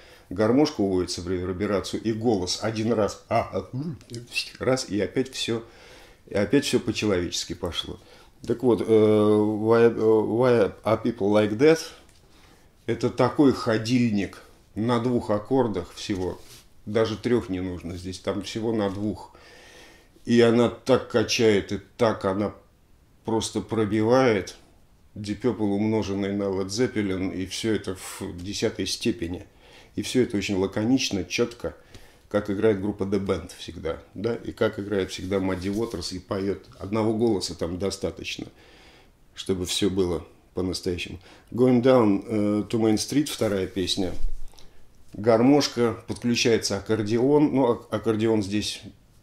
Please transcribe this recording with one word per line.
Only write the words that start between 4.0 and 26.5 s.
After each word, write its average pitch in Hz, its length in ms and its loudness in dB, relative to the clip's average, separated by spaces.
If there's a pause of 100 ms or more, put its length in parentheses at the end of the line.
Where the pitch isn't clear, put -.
раз, 131 280 -2
и 98 120 -2
опять 127 320 -2
все, 113 320 -4 (640)
и - 60 -8
опять 120 300 2
все 123 140 2
по-человечески 95 760 -2
пошло. - 440 -8 (480)
Так 120 160 -2
вот, 113 180 4
э, 110 40 -4
Why, 107 1040 4
э, 113 120 2
Why 110 760 4 (120)
Are 110 180 0
People 104 300 0
Like 107 260 2
That? 156 220 6 (1040)
Это 123 240 -2
такой 127 420 4
ходильник 113 920 0 (320)
на 117 260 0
двух 120 300 0
аккордах 104 640 0
всего, 92 460 -6 (460)
даже 107 300 0
трех 117 320 0
не 92 120 -4
нужно 90 360 -8
здесь, 87 240 -10
там 98 220 -4
всего 113 300 -4
на 104 180 0
двух. 101 440 -6 (920)
И 117 160 4
она 117 280 6
так 120 420 0
качает, 107 600 2
и 98 80 -6 (160)
так 107 280 0
она 98 300 -2 (720)
просто 110 360 -2
пробивает. 110 960 2 (580)
Deep 104 260 -8
Purple, 107 240 0
умноженный 101 680 0
на 101 120 -2
Led 98 240 -2